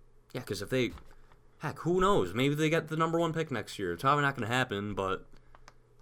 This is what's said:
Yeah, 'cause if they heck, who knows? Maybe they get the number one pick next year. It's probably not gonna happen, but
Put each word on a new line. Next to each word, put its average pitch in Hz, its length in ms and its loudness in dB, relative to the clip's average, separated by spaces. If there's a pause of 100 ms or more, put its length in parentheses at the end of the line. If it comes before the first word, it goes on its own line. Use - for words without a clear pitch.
(340)
Yeah, 127 80 -6
'cause 101 200 -6
if 98 80 -8
they 127 220 0 (720)
heck, - 180 -6
who 180 220 2
knows? 160 320 4
Maybe 135 220 2
they 156 140 2
get 160 180 0
the 156 100 -6
number 165 220 2
one 165 140 2
pick 160 180 -4
next 110 260 -6
year. 90 160 -2
It's 85 80 -8
probably 143 220 4
not 139 120 2
gonna 107 120 -4
happen, 104 480 0
but 95 300 -2 (760)